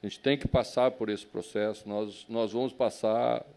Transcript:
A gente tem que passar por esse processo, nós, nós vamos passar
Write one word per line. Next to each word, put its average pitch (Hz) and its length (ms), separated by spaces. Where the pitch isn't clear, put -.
A 104 60
gente - 140
tem 139 160
que 139 100
passar 127 440
por 110 180
esse 104 160
processo, 107 640
nós, 104 420
nós 113 240
vamos 123 180
passar 120 720